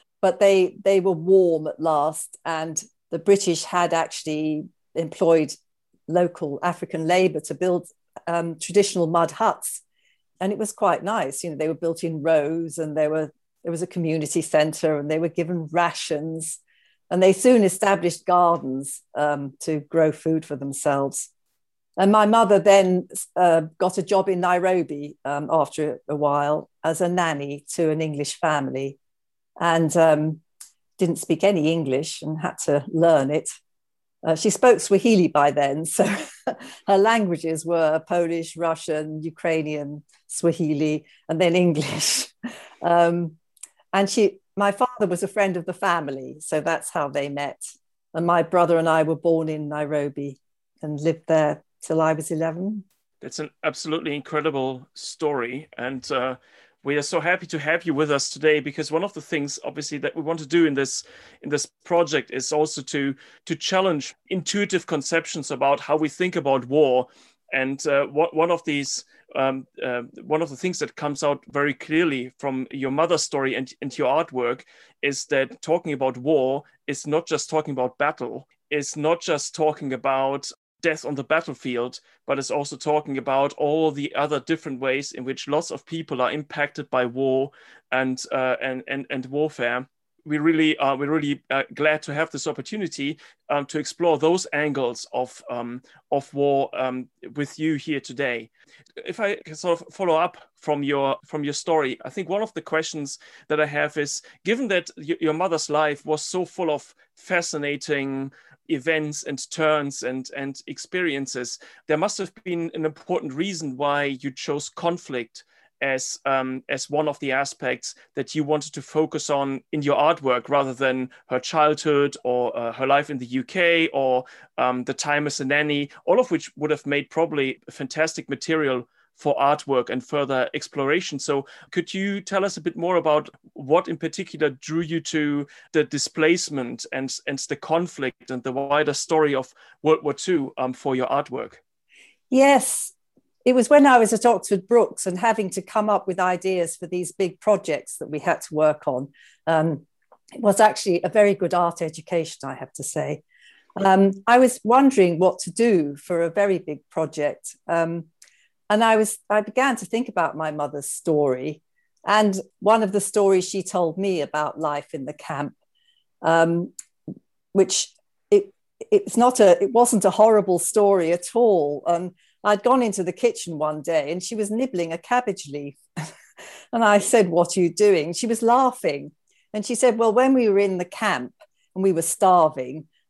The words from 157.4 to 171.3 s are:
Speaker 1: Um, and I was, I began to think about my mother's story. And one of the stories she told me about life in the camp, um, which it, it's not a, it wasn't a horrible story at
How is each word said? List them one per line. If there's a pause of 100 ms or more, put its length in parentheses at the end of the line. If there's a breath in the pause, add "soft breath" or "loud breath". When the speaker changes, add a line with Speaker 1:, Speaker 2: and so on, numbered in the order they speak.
Speaker 1:
Um, (640 soft breath)
and
I
was, (100)
I
began
to
think
about
my
mother's
story. (460)
And (200)
one
of
the
stories
she
told
me
about
life
in
the
camp, (640)
um, (800)
which (380)
it, (380)
it's
not
a,
it
wasn't
a
horrible
story
at